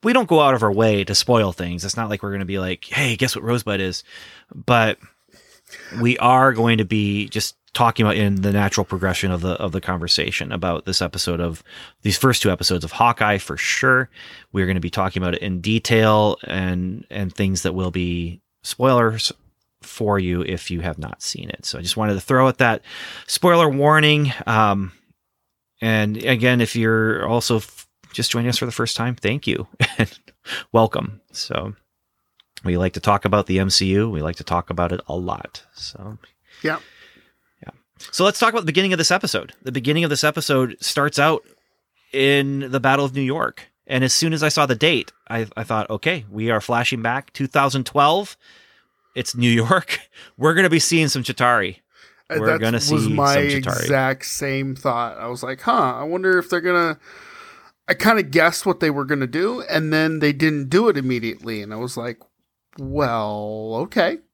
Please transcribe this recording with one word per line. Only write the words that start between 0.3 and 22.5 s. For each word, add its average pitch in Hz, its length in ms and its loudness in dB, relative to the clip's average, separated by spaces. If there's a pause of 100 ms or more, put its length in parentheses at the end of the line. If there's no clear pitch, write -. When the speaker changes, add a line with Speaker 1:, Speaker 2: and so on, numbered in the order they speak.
Speaker 1:
out 135 160 6
of 110 80 0
our 104 100 4
way 104 300 4
to 98 100 -4
spoil 107 380 2
things. 87 340 -8
It's 95 100 -6
not 113 140 -6
like 104 140 -6
we're 101 80 -6
gonna 98 120 -4
be 98 140 -4
like, 92 280 -4
"Hey, 131 300 -2
guess 127 200 -2
what - 100 -8
Rosebud 110 340 -2
is?" 92 240 -4 (480)
But 113 460 2 (1040)
we 120 160 2
are 131 360 6
going 113 260 2
to 107 60 2
be 104 440 -2
just - 260 -6 (180)
talking 117 300 2
about 104 120 4
in 101 260 2
the 101 100 0
natural 101 340 0
progression 92 460 -2
of 87 100 -2
the, 92 120 -2
of 92 180 -4
the 90 100 -4
conversation - 720 -2
about 87 340 -4
this 92 180 -2
episode 87 360 -4
of, 85 240 -4 (400)
these 101 140 0
first 127 240 2
two 101 100 2
episodes 87 320 -2
of 80 100 -10
Hawkeye 113 460 2
for - 180 -8
sure. 131 520 2 (420)
We're 98 140 0
gonna 92 140 0
be 85 120 -4
talking 95 300 -2
about 87 140 -2
it - 80 -8
in 92 180 -4
detail 107 840 4
and, 92 680 -4
and 95 200 -6
things 95 300 -2
that 92 120 -2
will 92 180 -2
be 87 500 -4 (220)
spoilers 120 680 2 (500)
for 104 360 -2
you 90 240 0
if 87 300 -6
you 85 100 -4
have 85 160 -6
not 76 240 -12
seen - 280 -10
it. - 160 -12
So - 120 -8
I 85 60 -12
just 87 140 -4
wanted 107 180 0
to 92 60 -4
throw 131 260 4
out 127 100 0